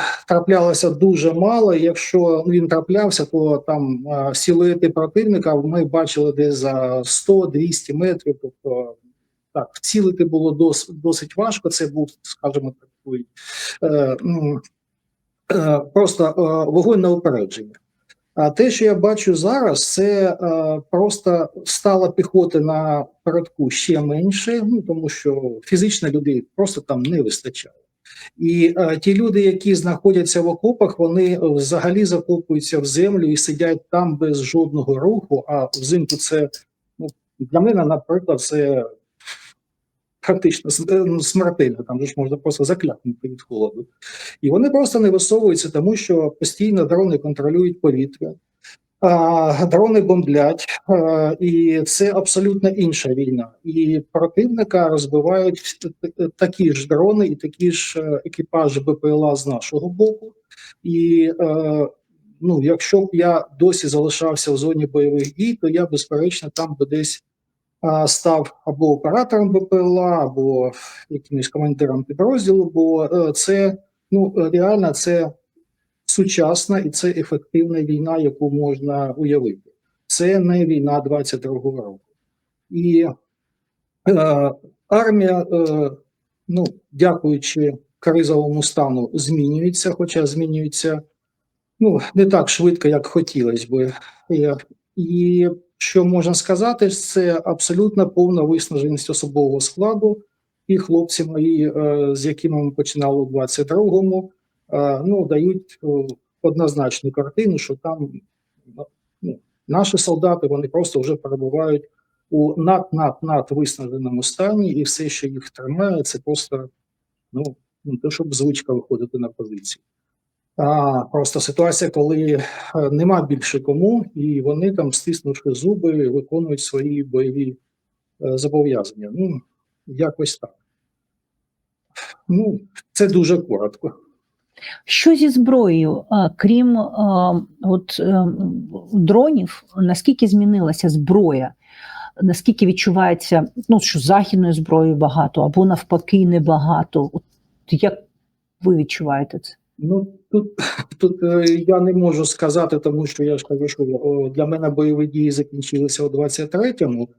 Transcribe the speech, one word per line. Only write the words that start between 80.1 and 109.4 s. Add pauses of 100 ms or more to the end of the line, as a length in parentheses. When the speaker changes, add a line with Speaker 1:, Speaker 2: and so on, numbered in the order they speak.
Speaker 1:
не
війна
двадцять
другого
року. (680)
І, (1000)
е, (360)
армія,
е, (560)
ну, (260)
дякуючи (220)
кризовому
стану,
змінюється,
хоча
змінюється, (800)
ну, (140)
не
так
швидко,
як
хотілось
би. (380)
Е, (380)
і... (280)
Що
можна
сказати,
це
абсолютна
повна
виснаженість
особового
складу. (460)
І
хлопці
мої,
е,
з
якими
ми
починали
у
двадцять
другому, (420)
е,
ну,
дають,
е, (540)
однозначну
картину,
що
там, (1120)
ну, (280)